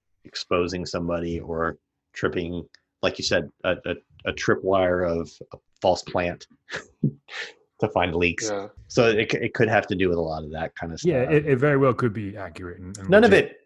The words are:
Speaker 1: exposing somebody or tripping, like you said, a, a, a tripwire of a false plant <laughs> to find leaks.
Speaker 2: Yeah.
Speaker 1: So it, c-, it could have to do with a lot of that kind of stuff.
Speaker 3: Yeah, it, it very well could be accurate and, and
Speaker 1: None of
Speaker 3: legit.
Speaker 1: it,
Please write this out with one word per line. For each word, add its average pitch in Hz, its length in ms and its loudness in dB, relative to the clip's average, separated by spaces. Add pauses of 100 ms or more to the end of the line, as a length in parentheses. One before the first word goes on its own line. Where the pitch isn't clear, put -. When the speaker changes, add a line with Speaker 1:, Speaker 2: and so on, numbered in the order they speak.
(260)
Speaker 1:
exposing 90 600 -4
somebody 85 540 -4
or 82 380 -4 (340)
tripping, 87 560 -4 (340)
like 190 160 0
you - 60 -8
said, 87 260 0 (140)
a, 90 220 0
a, 90 100 -4 (300)
a 107 80 -2
tripwire 92 760 2
of 85 240 -4 (220)
a - 40 -16 (240)
false 90 220 2
plant 87 440 -4 (240)
<laughs> - 300 -12 (760)
to 107 100 0
find 87 260 0
leaks. 87 340 0
Speaker 2:
Yeah. 101 180 -6 (200)
Speaker 1:
So 120 220 4
it, 110 220 2
c-, 147 60 0
it 113 160 -6
could 110 160 2
have 107 180 2
to 104 80 -2
do 92 140 2
with 85 80 0
a 85 40 0
lot 80 220 -4
of 76 80 -12
that 80 240 -8
kind 85 160 -8
of 80 80 -10
stuff. 170 100 0
Speaker 3:
Yeah, 135 200 2
it, 151 160 2
it 143 120 2
very 143 200 2
well 135 160 4
could 120 200 0
be 98 220 -8
accurate 90 460 -12
and, 92 160 -12
and 95 120 -6
Speaker 1:
None 214 140 8
of 220 80 6
Speaker 3:
legit. 175 200 6
Speaker 1:
it, - 140 -20